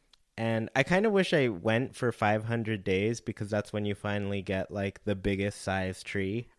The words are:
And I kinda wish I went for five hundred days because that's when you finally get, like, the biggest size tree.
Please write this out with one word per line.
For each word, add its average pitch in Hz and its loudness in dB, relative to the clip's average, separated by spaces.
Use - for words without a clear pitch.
And 113 0
I 135 4
kinda 196 4
wish 196 2
I 139 4
went 110 0
for 123 0
five 107 2
hundred 110 -2
days 104 2
because 104 -6
that's 104 0
when 104 -2
you 104 0
finally 101 -4
get, 95 -2
like, 98 -4
the 104 0
biggest 98 0
size 95 -2
tree. 101 -4